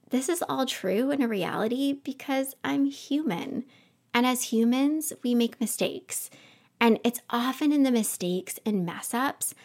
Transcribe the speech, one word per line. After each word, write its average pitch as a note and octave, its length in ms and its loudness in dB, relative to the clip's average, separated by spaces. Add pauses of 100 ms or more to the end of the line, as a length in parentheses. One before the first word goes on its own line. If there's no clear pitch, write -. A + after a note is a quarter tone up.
this B3+ 220 0
is E4+ 180 0
all C4+ 160 0
true A#3 460 0
in C#4+ 100 0
a A#3 80 2
reality A3+ 640 0
because C4+ 640 -4 (100)
I'm C#4 220 2
human. - 800 -4 (500)
And A#3+ 100 4
as B3+ 200 2
humans, C4 680 2 (100)
we A#3+ 120 0
make A#3 260 2
mistakes. - 680 -4 (500)
And A#3 240 6
it's A#3+ 240 0
often B3+ 440 0
in C#4+ 100 6
the C4 80 4
mistakes F#3 760 -2
and G3+ 220 0
mess - 260 -8
ups C4 420 -4 (100)